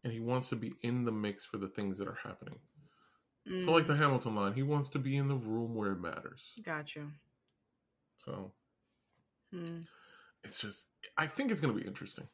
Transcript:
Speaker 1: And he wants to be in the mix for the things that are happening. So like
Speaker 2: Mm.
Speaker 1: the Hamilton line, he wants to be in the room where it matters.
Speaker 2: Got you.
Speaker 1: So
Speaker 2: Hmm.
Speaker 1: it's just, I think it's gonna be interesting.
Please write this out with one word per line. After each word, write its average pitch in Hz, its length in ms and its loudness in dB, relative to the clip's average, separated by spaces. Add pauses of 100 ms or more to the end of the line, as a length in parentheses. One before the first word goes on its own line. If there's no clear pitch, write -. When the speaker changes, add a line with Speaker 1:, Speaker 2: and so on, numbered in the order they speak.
Speaker 1:
And 117 100 -2
he 113 60 -4
wants 123 300 0
to 123 60 0
be 113 260 -4
in 123 220 2
the 117 80 2
mix 104 320 -2
for - 140 -8
the 98 100 -2
things 98 300 -2
that 98 100 -4
are - 160 -8
happening. - 360 -12 (1040)
So 170 80 4
like 165 140 10
Speaker 2:
Mm. - 20 -4
Speaker 1:
the 151 80 6
Hamilton 135 400 6
line, 101 180 4
he 131 100 2
wants 143 260 2
to 143 100 0
be 131 180 0
in 139 120 4
the 139 60 2
room 113 400 0
where 104 180 2
it 90 80 -2
matters. - 400 -6 (220)
Speaker 2:
Got 151 320 -6
you. 147 160 -8 (1040)
Speaker 1:
So 95 340 -10 (1000)
Speaker 2:
Hmm. 170 300 -6 (600)
Speaker 1:
it's - 160 -12
just, - 280 -8 (300)
I 151 100 2
think 269 240 -2
it's 170 100 0
gonna 135 120 4
be 101 120 -2
interesting. - 480 -10